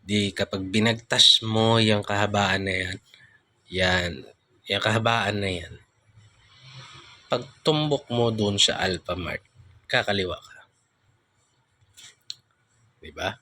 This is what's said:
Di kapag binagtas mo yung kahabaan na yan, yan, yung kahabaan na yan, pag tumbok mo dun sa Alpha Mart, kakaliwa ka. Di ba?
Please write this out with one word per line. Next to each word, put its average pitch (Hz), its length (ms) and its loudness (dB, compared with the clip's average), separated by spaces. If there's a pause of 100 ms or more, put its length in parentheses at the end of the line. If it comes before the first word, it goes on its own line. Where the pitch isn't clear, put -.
Di 101 240 0
kapag 98 320 -4
binagtas 113 800 2
mo 113 320 4
yung 107 240 4
kahabaan 101 640 0
na 95 80 -2
yan, 92 240 -6 (720)
yan, 90 420 0 (540)
yung 98 160 -2
kahabaan 110 560 0
na 98 160 -2
yan, 85 240 -10 (1500)
pag 123 160 -2 (160)
tumbok 151 480 0
mo 117 240 2
dun 104 240 0
sa - 240 2
Alpha 92 320 -4
Mart, 80 320 -8 (400)
kakaliwa 101 480 -2
ka. - 320 -20 (2500)
Di 76 80 -18
ba? 82 280 -6